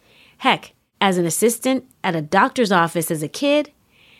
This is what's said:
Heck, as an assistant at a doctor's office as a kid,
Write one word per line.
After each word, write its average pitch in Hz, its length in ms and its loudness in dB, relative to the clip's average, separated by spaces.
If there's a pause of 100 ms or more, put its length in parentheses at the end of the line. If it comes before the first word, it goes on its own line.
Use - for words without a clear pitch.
(380)
Heck, - 360 -2 (280)
as 190 160 2
an 175 80 0
assistant 240 580 0 (180)
at 180 140 -4
a 156 60 -2
doctor's 202 500 0
office 170 400 0
as 151 100 -4
a 151 60 -6
kid, 285 460 -2 (460)